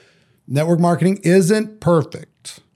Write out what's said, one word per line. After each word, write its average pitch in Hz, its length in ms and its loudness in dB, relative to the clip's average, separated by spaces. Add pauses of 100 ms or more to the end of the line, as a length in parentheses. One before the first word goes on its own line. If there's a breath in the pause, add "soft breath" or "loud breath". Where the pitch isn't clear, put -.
(480 soft breath)
network 160 320 0
marketing 175 420 0
isn't 196 580 0
perfect. - 800 -4 (160)